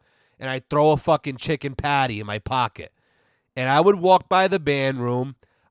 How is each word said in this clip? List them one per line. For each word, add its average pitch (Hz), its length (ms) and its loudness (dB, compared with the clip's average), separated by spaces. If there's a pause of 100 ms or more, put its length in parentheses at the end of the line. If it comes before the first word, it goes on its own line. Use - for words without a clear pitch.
(400)
And 131 100 -8
I'd 131 200 -8
throw 151 220 4
a 147 60 2
fucking 147 400 -2
chicken 143 380 -6
patty 135 440 -2
in 104 60 -10
my 104 140 -8
pocket. 120 540 -6 (640)
And 127 140 -4
I 143 100 4
would 196 180 4
walk 180 300 4
by 190 200 2
the 185 100 0
band 135 460 -2
room, 127 320 -4 (360)